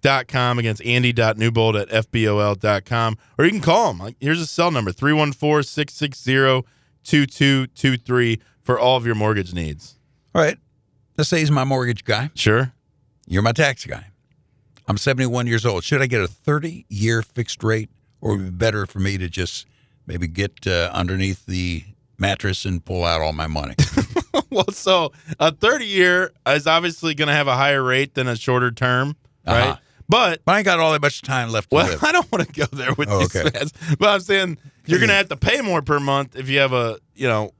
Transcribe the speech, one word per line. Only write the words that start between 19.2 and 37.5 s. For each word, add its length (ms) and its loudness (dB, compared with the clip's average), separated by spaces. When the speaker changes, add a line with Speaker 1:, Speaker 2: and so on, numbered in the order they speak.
Speaker 2:
just 380 -6
maybe 200 -6
get, 400 -4
uh, 260 0
underneath 540 -2
the 380 -6
mattress 460 -2
and 200 -4
pull 200 -4
out 160 2
all 120 0
my 140 -6
money? 340 -6
<laughs> 40 6
Speaker 1:
Well, 200 2
so 420 0
a 100 4
thirty-year 800 2
is 200 2
obviously 480 0
gonna 180 0
have 160 2
a 80 2
higher 260 2
rate 320 0
than 140 -2
a 80 -2
shorter 340 0
term, 460 -2
right? 160 2
Speaker 2:
Uh-huh. 140 -2
Speaker 1:
But 340 2
Speaker 2:
But 80 2
I 60 4
ain't 80 0
got 120 2
all 140 4
that 80 0
much 220 -2
time 280 -4
left 200 -2
to 60 4
Speaker 1:
Well, 100 4
Speaker 2:
live. 180 -4
Speaker 1:
<laughs> 0 -
I 80 2
don't 180 2
wanna 140 0
go 260 -4
there 220 -4
with 180 -2
Speaker 2:
Oh, 100 2
Speaker 1:
these 140 -2
Speaker 2:
okay. 140 0
Speaker 1:
fans. 240 -6
But 120 4
I'm 100 2
saying 380 -2
you're 160 2
gonna 140 4
Speaker 2:
Hmm. 20 4
Speaker 1:
have 140 0
to 80 -8
pay 240 0
more 180 0
per 200 0
month 360 -2
if 140 -8
you 80 2
have 160 2
a, 240 -2
you 140 -4
know 320 0